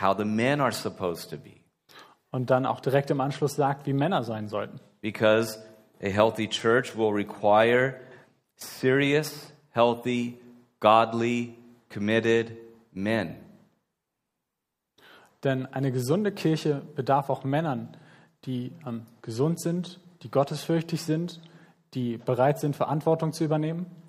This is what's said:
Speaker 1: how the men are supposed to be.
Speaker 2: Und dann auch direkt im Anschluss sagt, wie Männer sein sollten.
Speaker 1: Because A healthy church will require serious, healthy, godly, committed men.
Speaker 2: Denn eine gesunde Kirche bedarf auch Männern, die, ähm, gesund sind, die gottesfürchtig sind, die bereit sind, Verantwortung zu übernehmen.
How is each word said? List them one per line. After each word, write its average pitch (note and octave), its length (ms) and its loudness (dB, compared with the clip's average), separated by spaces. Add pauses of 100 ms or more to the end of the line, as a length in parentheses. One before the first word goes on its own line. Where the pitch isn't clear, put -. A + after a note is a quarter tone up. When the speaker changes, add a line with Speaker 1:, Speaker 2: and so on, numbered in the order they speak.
Speaker 1:
how F#2+ 160 2
the G#2 80 -2
men A#2 360 0
are B2 120 2
supposed F#2 580 -6
to D2+ 60 -10
be. - 160 -20 (800)
Speaker 2:
Und B2+ 200 -2
dann B2+ 160 4
auch A2+ 140 -2
direkt C#3 300 2
im C#3+ 120 -2
Anschluss C#3+ 340 -2
sagt, C#3 300 -2
wie C#3 80 0
Männer D3 280 0
sein G#2+ 260 -8
sollten. G#2 320 -8 (200)
Speaker 1:
Because A2 580 2 (420)
A G2+ 100 -4
healthy G#2+ 380 2
church A#2+ 480 0
will A2 160 2
require A2+ 880 2 (560)
serious, C#3 960 0 (180)
healthy, A#2+ 680 0 (420)
godly, A#2 760 4 (340)
committed A2+ 640 2 (360)
men. G2 440 -4 (2000)
Speaker 2:
Denn C3 220 0
eine C3+ 260 -2
gesunde D#3 400 0
Kirche D#3 500 0 (120)
bedarf C#3 360 0
auch - 140 -4
Männern, C3+ 520 -2 (480)
die, B2+ 280 -6 (140)
ähm, A#2 200 -8 (160)
gesund C#3+ 380 -2
sind, F3 400 -4 (220)
die A2+ 80 -14
gottesfürchtig D#3 720 0
sind, E3 380 -4 (540)
die A#2+ 240 -2
bereit C3 420 2
sind, D3 160 -2
Verantwortung D#3+ 560 0
zu E3 120 -4
übernehmen. D#3 420 -2 (220)